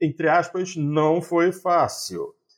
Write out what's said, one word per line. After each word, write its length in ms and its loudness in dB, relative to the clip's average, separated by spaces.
entre 280 0
aspas, 480 0
não 440 2
foi 320 0
fácil, 840 -2